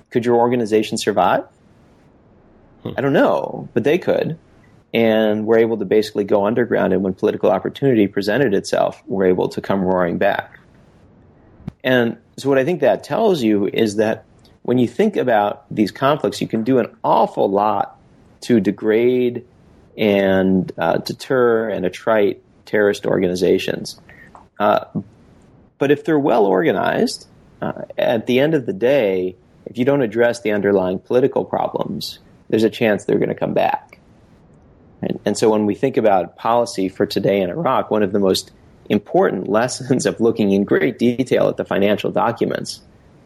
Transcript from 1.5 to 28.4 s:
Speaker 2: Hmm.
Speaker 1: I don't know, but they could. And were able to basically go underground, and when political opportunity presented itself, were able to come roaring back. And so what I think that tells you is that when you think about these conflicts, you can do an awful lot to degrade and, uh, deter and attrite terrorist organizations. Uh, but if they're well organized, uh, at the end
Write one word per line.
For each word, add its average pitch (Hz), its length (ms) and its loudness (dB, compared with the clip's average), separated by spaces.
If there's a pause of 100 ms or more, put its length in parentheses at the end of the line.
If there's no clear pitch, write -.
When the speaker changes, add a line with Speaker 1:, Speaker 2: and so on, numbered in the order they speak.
Speaker 2:
Hmm. 113 140 -8
Speaker 1:
I 113 40 -2
don't 139 120 0
know, 143 600 0
but 120 100 0
they 151 140 2
could. - 400 -2 (560)
And 110 520 2
were 113 120 4
able 113 200 2
to 101 80 -6
basically 104 380 0
go 101 220 0
underground, 107 480 0
and 92 100 0
when 95 100 -2
political 101 380 0
opportunity 107 560 2
presented 104 460 0
itself, 92 520 -2
were 95 200 -2
able 92 240 2
to - 120 -8
come 98 220 -4
roaring 90 340 0
back. - 420 -2 (1200)
And 123 340 0 (200)
so 131 100 -6
what 139 100 2
I 131 60 4
think 165 160 -2
that 113 240 2
tells 185 400 0
you 104 240 2
is 110 300 0
that 110 260 0 (400)
when 123 140 0
you 123 100 2
think 202 300 -2
about 113 520 0
these 107 220 -2
conflicts, 135 480 -2
you - 80 -4
can 113 160 -4
do 127 160 2
an - 240 -4
awful 156 460 0
lot 101 500 0 (400)
to 117 220 2
degrade 120 840 0 (520)
and, 95 800 2
uh, 82 220 0
deter 117 720 -2
and 92 160 -4
attrite 101 520 0 (280)
terrorist 101 400 0
organizations. 92 920 -2 (580)
Uh, 104 280 2 (960)
but 139 120 2
if 143 140 0
they're 160 120 2
well 180 280 2
organized, 185 840 0 (340)
uh, - 220 -8 (140)
at 120 280 0
the 123 140 0
end 151 140 2